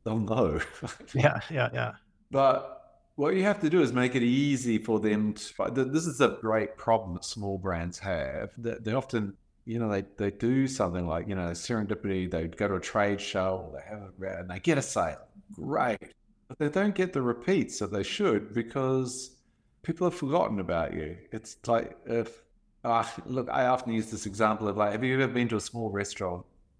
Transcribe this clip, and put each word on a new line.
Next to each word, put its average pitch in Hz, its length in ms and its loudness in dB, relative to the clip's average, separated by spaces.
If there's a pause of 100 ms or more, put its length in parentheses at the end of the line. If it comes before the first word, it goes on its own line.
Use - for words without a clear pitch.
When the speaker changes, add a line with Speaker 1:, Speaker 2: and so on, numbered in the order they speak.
Speaker 1:
they'll 110 140 -2
know. 104 420 2 (260)
<laughs> - 280 -14
Speaker 2:
Yeah, 131 260 4 (100)
yeah, 127 240 0
yeah. 113 180 -4 (380)
Speaker 1:
But 135 460 2 (400)
what 151 200 2
you 185 60 2
have 208 180 2
to 151 80 2
do 170 140 6
is 123 100 4
make 123 220 2
it 127 80 4
easy 123 560 4
for 110 200 2
them 107 360 2
to, - 400 -4
th-, 131 180 2
this 165 140 0
is 135 160 0
a 113 180 4
great 110 380 2
problem 95 360 2
that 87 100 -8
small 98 340 -4
brands 87 400 -2
have, 76 600 -4
that 113 260 -6
they 107 100 -2
often, 113 400 -2 (320)
you 113 120 -4
know, 113 120 0
they, 98 140 0 (120)
they 101 140 0
do 131 360 2
something 90 400 0
like, 85 220 -2
you 101 60 -2
know, 87 160 -2
serendipity, 98 800 -2
they 85 180 -2
go 101 200 -2
to 98 80 0
a 90 40 0
trade 101 400 0
show, 92 500 -2
or 69 80 -10
they - 80 -14
have 107 140 -12 (360)
a, 85 40 -8
and 90 100 -10
they 90 80 -8
get 151 200 2
a 127 40 -2
sale. 82 380 -2 (320)
Great. 123 460 -2 (500)
But 127 100 -16
they 147 120 0
don't 196 240 2
get 185 180 0
the 147 80 0
repeats 123 600 0
that 101 120 -4
they 101 100 0
should 107 520 0
because 131 840 -2 (460)
people 175 260 -2
have 165 100 -2
forgotten 139 420 0
about 85 340 0
you. 80 240 -6 (120)
It's - 260 -12 (100)
like, 117 400 0
if, 117 360 -2 (420)
ah, 117 280 2 (140)
look, 127 240 -4
I 131 160 4
often 127 260 2
use 110 180 0
this 107 140 -6
example 107 420 2
of, 101 120 0
like, 104 140 4
have 110 120 -2
you 131 160 2
ever 123 100 4
been 120 180 2
to 110 80 0
a 101 40 2
small 113 300 -6
restaurant 95 560 -4 (340)